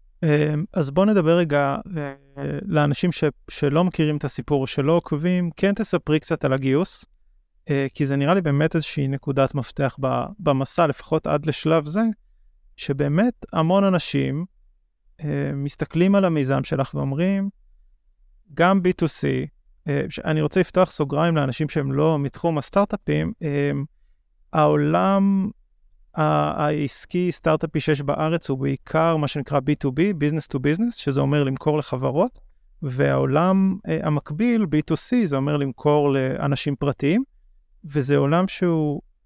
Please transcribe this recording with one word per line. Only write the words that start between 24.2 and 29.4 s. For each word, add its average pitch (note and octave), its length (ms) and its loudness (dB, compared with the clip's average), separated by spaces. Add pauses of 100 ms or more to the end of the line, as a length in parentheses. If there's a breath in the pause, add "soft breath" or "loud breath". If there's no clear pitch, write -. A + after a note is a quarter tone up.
העולם F3+ 1000 2 (640)
ה-, D3+ 500 0
העסקי, D3+ 680 -2
סטארט-אפי D#3 480 -2
שיש C#3+ 220 0
בארץ, D#3 480 -2
הוא C3 80 -2
בעיקר D#3+ 580 0
מה D3 120 -2
שנקרא D3 320 -2